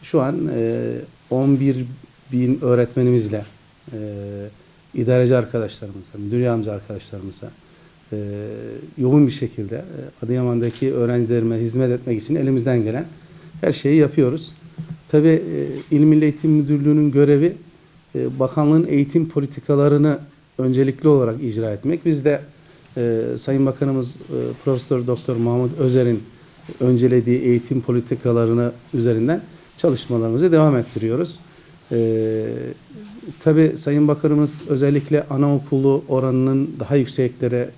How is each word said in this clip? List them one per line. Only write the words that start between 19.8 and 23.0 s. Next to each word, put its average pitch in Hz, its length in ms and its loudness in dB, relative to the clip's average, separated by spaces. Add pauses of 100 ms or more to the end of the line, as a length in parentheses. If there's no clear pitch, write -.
öncelikli 131 500 2
olarak 131 340 4
icra 113 280 -4
etmek. 139 340 -4
Biz 151 200 0
de, 147 160 2 (560)
e, 117 260 0 (140)